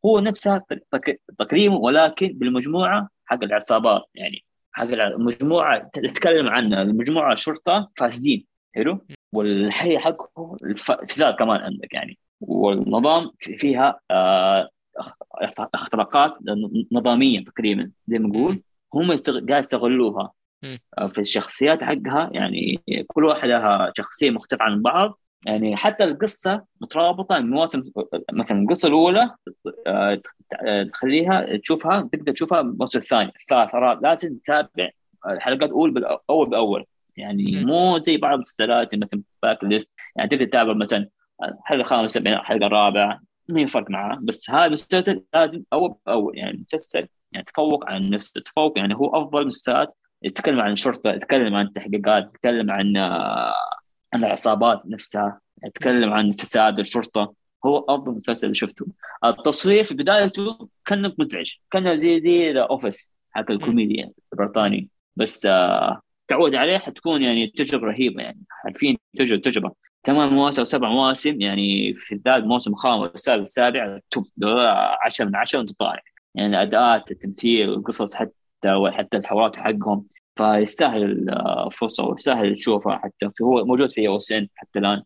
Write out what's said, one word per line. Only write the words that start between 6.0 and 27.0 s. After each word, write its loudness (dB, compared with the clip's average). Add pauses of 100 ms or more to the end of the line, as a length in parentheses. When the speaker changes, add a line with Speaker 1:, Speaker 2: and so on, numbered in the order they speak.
Speaker 1:
عنها، 0
المجموعة 0
شرطة -2
فاسدين، -2 (300)
حلو؟ -2 (260)
والحي 0
حقه -6
الف-، -4 (160)
فساد 2
كمان 0
عندك، -10
يعني. -10 (220)
والنظام 0
في-، -14
فيها، 0 (100)
آه، 2 (280)
اخ-، -14 (200)
اخ-، -8
اختراقات 2
ن-، -4
نظامية 2
تقريبًا، -4 (160)
زي -2
ما 0
نقول. 0
Speaker 2:
مم. -6 (320)
Speaker 1:
هم 0
يستغ-، -4
قاعد 4
يستغلوها، 0 (300)
Speaker 2:
مم. -14 (200)
Speaker 1:
آه، -4
في -6
الشخصيات 0
حقها، -2
يعني، -4 (240)
كل 0
واحد 2
لها 2
شخصية -2
مختلفة -2
عن 2
بعض. 0 (260)
يعني، -2
حتى 2
القصة -2 (160)
مترابطة، 0